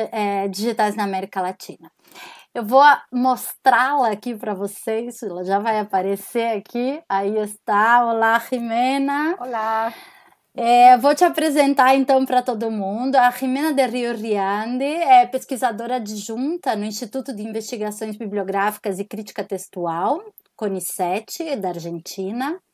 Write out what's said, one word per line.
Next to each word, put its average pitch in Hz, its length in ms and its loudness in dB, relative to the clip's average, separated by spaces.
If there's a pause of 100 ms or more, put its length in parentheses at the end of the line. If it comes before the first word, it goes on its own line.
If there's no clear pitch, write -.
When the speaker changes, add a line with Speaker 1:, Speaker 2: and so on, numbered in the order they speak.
(100)
Speaker 1:
é, 202 380 -2
digitais 208 480 -2
na 214 80 -2
América 196 360 -6
Latina. 185 520 -10 (600)
Eu 240 120 -6
vou 254 180 6 (300)
mostrá-la 254 1000 2
aqui 214 240 -6
pra 214 180 -6
vocês, 220 680 -6
ela 180 220 -6
já 196 160 0
vai 214 180 -2
aparecer 208 800 -2
aqui. 247 500 -6
Aí 202 300 -2
está, 214 680 2
olá, 226 320 2 (140)
Jimena. 277 880 -2
Speaker 2:
Olá. 226 560 -4 (680)
Speaker 1:
É, 240 360 10
vou 277 180 4
te 285 100 4
apresentar, 277 720 4
então, 269 320 4
pra 254 160 2
todo 226 260 -4
mundo. 220 460 -4
A 247 160 6
Jimena 269 420 -2
de 262 140 2
Rio 240 300 -4
Riande 214 680 -2
é 277 420 4
pesquisadora 240 720 -4
adjunta 226 800 -4
no 208 100 -4
Instituto 233 480 -8
de 208 120 -10
Investigações 214 720 -8
Bibliográficas 202 840 -4
e 202 60 -6
Crítica 208 400 -10
Textual, 185 760 -4 (360)
conicet, 196 1040 -6
da 190 80 -4
Argentina. 190 880 -8 (160)